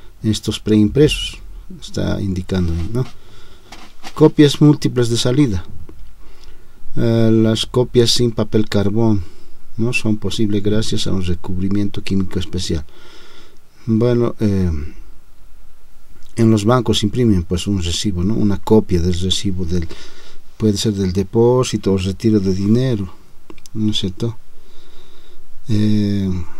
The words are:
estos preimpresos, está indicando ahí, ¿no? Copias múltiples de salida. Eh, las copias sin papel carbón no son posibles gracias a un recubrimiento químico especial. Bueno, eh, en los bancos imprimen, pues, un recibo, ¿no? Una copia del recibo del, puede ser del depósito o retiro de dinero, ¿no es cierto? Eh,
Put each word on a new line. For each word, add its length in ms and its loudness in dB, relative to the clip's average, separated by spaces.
estos 380 -2
preimpresos, 800 2
está 440 -4
indicando 500 -2
ahí, 200 -4
¿no? 120 0
Copias 460 6
múltiples 480 4
de 80 0
salida. 480 0
Eh, 360 6
las 340 2
copias 440 4
sin 220 2
papel 360 2
carbón 560 2
no 160 0
son 240 0
posibles 460 0
gracias 440 2
a 60 2
un 120 2
recubrimiento 800 0
químico 360 0
especial. 460 -2
Bueno, 540 2
eh, 300 2
en 140 6
los 140 2
bancos 380 2
imprimen, 420 2
pues, 220 -4
un 160 0
recibo, 400 -2
¿no? 120 2
Una 240 2
copia 420 4
del 180 0
recibo 460 0
del, 240 0
puede 200 2
ser 160 0
del 200 0
depósito 800 2
o 60 2
retiro 420 0
de 120 0
dinero, 640 0
¿no 180 0
es 100 0
cierto? 360 -4
Eh, 600 2